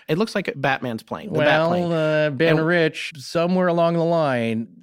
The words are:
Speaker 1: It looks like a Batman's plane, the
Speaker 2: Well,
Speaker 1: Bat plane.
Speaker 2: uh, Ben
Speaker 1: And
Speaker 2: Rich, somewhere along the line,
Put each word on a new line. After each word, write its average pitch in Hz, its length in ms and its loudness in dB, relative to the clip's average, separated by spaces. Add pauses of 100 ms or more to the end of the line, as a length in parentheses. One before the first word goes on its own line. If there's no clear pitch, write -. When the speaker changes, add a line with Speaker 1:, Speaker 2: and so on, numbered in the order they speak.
Speaker 1:
It 160 120 -2
looks 220 160 -4
like 196 140 -4
a - 60 -8
Batman's 131 460 -2
plane, - 320 -10
the 156 60 0
Speaker 2:
Well, 151 320 2
Speaker 1:
Bat 175 80 0
plane. 170 120 -2
Speaker 2:
uh, 156 380 0
Ben 156 300 2
Speaker 1:
And 160 80 0
Speaker 2:
Rich, 165 500 0
somewhere 175 520 0
along 170 260 2
the 165 80 2
line, 127 640 0 (140)